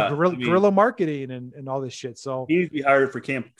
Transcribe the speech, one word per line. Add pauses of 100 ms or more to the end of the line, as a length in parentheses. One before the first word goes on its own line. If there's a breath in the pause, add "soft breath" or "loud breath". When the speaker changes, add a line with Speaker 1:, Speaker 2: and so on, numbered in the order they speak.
Speaker 1:
Yeah,
Speaker 2:
guerrilla,
Speaker 1:
I
mean,
Speaker 2:
guerrilla
marketing
and,
and
all
this
shit.
So
Speaker 1:
he
needs
to
be
hired
for
camp-, (120)